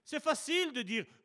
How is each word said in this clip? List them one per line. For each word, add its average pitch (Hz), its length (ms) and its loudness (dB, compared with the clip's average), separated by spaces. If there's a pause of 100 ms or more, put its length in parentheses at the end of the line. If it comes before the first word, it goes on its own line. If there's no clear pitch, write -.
C'est - 180 -4
facile 320 500 2
de 247 100 -2
dire, « 202 240 -2 (180)